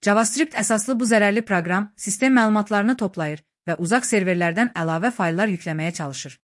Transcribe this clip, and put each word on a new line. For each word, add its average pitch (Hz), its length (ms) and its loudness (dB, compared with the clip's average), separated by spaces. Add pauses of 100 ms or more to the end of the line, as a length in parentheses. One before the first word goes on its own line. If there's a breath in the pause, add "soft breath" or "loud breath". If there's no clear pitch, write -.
JavaScript 226 560 2
əsaslı 220 380 -2
bu 254 100 0
zərərli 208 320 4
proqram 190 560 -2
sistem 262 400 2
məlumatlarını 214 600 2
toplayır 160 440 -4 (260)
və 170 140 -4
uzaq 233 240 0
serverlərdən 185 720 0
əlavə 165 340 0
fayllar 190 380 0
yükləməyə 165 480 -4
çalışır. 139 480 -10